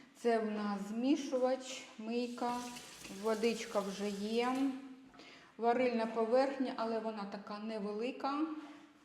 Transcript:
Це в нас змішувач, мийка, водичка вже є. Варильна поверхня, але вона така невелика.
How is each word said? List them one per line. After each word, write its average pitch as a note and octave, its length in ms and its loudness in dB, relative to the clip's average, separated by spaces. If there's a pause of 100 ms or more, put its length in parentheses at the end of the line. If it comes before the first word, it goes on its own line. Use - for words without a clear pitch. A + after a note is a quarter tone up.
(180)
Це A#3 220 4
в G#3+ 120 -2
нас G#3 280 -2 (100)
змішувач, B3+ 960 0 (140)
мийка, A#3+ 560 -2 (720)
водичка A3 560 2
вже G3 300 -2
є. A3+ 460 0 (1040)
Варильна A#3 480 4
поверхня, A#3+ 680 4
але A3+ 240 0
вона G#3+ 320 -4
така G#3 280 -8
невелика. A3 800 -2 (640)